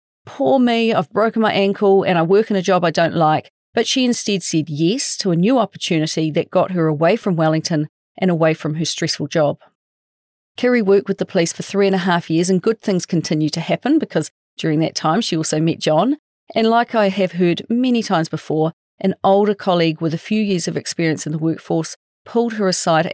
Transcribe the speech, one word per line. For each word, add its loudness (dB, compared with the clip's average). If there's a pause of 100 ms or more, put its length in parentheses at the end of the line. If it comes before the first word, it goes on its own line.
(240)
"Poor 0
me, 2
I've -2
broken 0
my 2
ankle 2
and 2
I 2
work 2
in 0
a -2
job 2
I 2
don't 0
like." 0 (240)
But 0
she 0
instead 0
said -2
yes 0
to -2
a 2
new 2
opportunity -2
that -2
got 0
her 0
away 2
from -2
Wellington 0 (300)
and 0
away 2
from -6
her -4
stressful -6
job. 0 (960)
Kerry 2
worked 2
with -4
the -4
police 0
for -10
three 0
and 2
a 0
half 0
years 0
and 2
good -2
things -2
continued -2
to -6
happen 0
because -4 (260)
during -2
that -2
time 0
she -4
also -2
met 0
John. 2 (380)
And 2
like 2
I 2
have -2
heard 0
many 0
times 0
before, -2 (280)
an 0 (100)
older 4
colleague 0
with -2
a -6
few -2
years -2
of -6
experience -2
in -4
the -4
workforce -4 (300)
pulled -2
her -2
aside 0